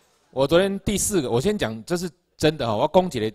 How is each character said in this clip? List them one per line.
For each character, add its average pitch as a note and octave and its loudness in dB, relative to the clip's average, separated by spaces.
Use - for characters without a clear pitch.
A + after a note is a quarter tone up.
我 C3+ 2
昨 E3 4
天 G3 0
第 G3+ -2
四 F#3 0
个， A#2+ -4
我 A#2 2
先 G#3 0
讲， A2+ -6
这 F3 -4
是 F3 -6
真 D#3 0
的 C3+ -4
哈， A2 0
我 C3 0
讲 F#3 4
一 D3 -6
个 A2 -2